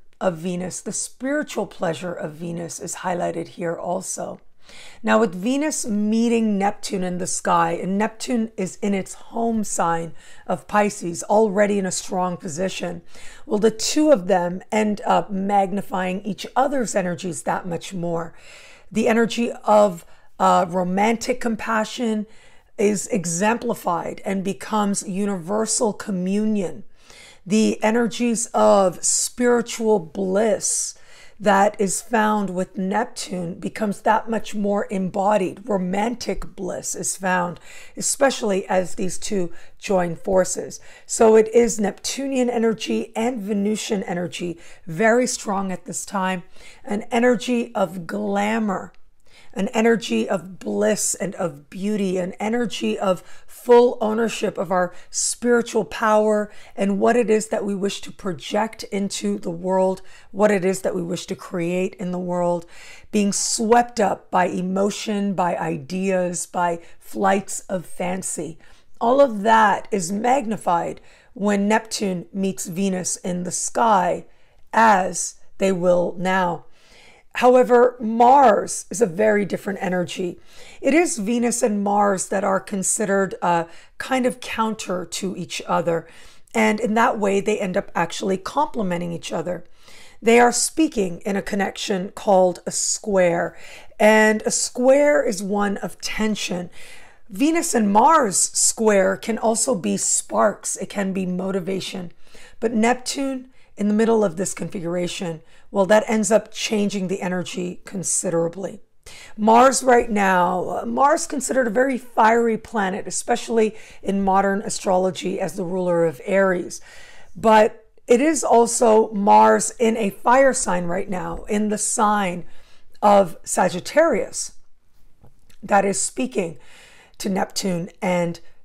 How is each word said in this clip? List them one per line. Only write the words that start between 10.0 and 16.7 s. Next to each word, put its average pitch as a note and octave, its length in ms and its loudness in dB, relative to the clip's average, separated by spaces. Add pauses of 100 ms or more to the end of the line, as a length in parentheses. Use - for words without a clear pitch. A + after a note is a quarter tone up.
of - 220 -4
Pisces, G3+ 560 -2
already G#3 520 2
in F#3+ 100 -2
a F3+ 40 -4
strong F3+ 460 -4
position, F3 640 -6 (440)
well, G#3+ 120 0
the G#3+ 140 2
two D4+ 400 2
of F#3 160 2
them F3+ 420 2
end G#3+ 340 0
up F#3+ 240 2
magnifying G3 920 -2
each - 320 -8
other's C4 400 0